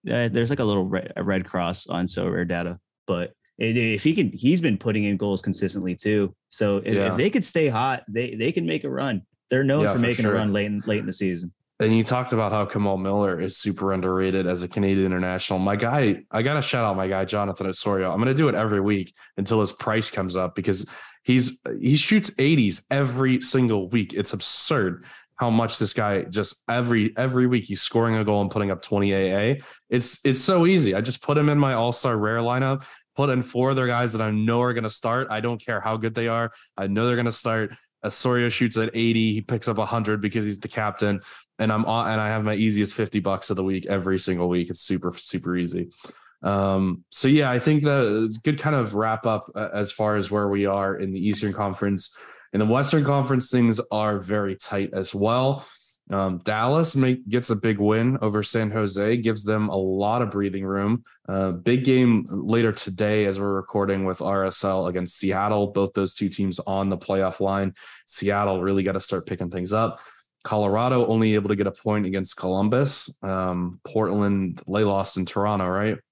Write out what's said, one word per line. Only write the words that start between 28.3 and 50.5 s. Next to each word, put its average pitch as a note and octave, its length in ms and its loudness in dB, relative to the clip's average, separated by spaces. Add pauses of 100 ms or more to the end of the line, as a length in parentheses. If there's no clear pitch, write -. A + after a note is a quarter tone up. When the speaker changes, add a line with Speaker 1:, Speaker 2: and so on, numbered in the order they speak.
Speaker 2:
and F#2+ 80 -2
putting G2 220 -2
up F2+ 100 -4
twenty G2+ 300 0
A F#2+ 260 2
A. C3 240 0 (280)
It's, - 360 -2
it's C3 140 2
so F3+ 260 4
easy. D3+ 300 4
I G#2 60 0
just B2 200 -4
put D3 160 0
him D3 120 4
in D3 100 4
my C3+ 140 4
all-star A#2+ 420 0
rare G#2+ 220 0
lineup, C3 500 0 (300)
put C#3 120 2
in B2+ 120 2
four B2+ 300 0
other C3 140 2
guys A#2+ 280 0
that A2 80 -2
I G#2+ 100 0
know A2+ 300 2
are B2 120 2
gonna A2 160 -4
start. B2 400 -2
I G#2+ 120 -4
don't A#2 180 -2
care G#2+ 220 -4
how A2 160 -2
good A2+ 180 -4
they A#2 140 -2
are. A#2 240 -2 (240)
I G2 100 -2
know G#2+ 180 2
they're B2 120 2
gonna A#2+ 160 0
start. A2+ 420 -2 (300)
Osorio A#2+ 440 0
shoots A2+ 280 0
at A2+ 160 -2
eighty. A2+ 400 2
He G#2+ 80 -2
picks A2+ 260 -4
up A2 120 -2
a G#2 60 0
hundred G#2+ 360 -2
because G#2 240 -2
he's G2+ 140 -4
the G#2+ 80 -12
captain. G#2 520 -2 (380)
And A2 140 0
I'm G#2+ 140 0
on, A2+ 260 0
and A2 100 0
I G#2+ 60 -2
have A2 160 -2
my G#2+ 100 0
easiest G#2 400 2
fifty G#2 260 -2
bucks F#2+ 300 -2
of F#2+ 80 -2
the F#2+ 60 -2
week F#2+ 240 -2
every F#2+ 320 0
single F2+ 280 0
week. F2+ 220 0
It's E2+ 120 -6
super, F2+ 300 -2
super F2+ 460 -6
easy. F2 320 -4 (540)
Um, G2 640 0
so - 180 -2
yeah, C#3+ 220 4
I B2 100 0
think D3+ 240 2
that C#3 220 4 (200)
it's A2 120 -4
good D3 220 -2
kind D3+ 160 0
of A2 180 0
wrap A2 320 -2
up, G#2+ 300 -2
uh, G#2 180 -6
as G#2 180 -2
far G#2+ 260 0
as F#2+ 120 -2
where G#2 180 0
we G2+ 180 2